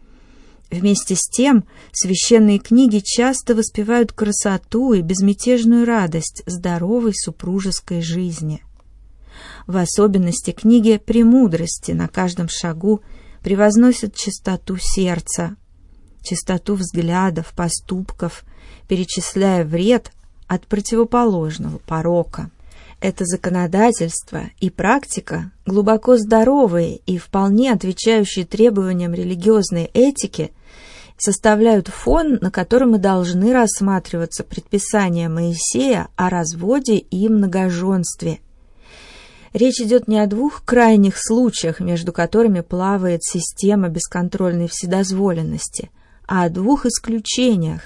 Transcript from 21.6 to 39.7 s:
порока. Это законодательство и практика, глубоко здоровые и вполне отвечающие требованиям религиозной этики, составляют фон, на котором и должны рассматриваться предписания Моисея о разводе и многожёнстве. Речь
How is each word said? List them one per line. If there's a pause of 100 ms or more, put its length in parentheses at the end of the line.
порока. (500)
Это
законодательство (160)
и
практика, (160)
глубоко
здоровые
и
вполне
отвечающие
требованиям
религиозной
этики, (640)
составляют
фон,
на
котором
и
должны
рассматриваться
предписания
Моисея
о
разводе
и
многожёнстве. (1120)
Речь